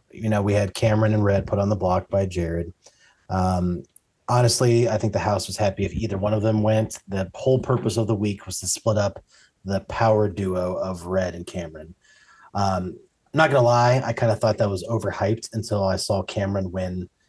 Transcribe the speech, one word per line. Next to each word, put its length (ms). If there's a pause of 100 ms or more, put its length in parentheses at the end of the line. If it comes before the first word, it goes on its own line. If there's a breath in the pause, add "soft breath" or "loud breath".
(120)
you 160
know, 140
we 100
had 220
Cameron 400
and 100
Red 240
put 120
on 100
the 80
block 320
by 160
Jared. 480 (560 soft breath)
Um, 540 (440)
honestly, 640
I 80
think 160
the 60
house 280
was 80
happy 300
if 80
either 240
one 160
of 80
them 200
went. 460
The 280
whole 240
purpose 360
of 120
the 80
week 300
was 140
to 80
split 300
up 260 (400 soft breath)
the 180
power 460
duo 460
of 320
Red 300
and 120
Cameron. 480 (580 soft breath)
Um, 440 (360)
not 160
gonna 160
lie, 380
I 80
kinda 240
thought 220
that 120
was 140
overhyped 720
until 320
I 100
saw 280
Cameron 500
win 340 (220)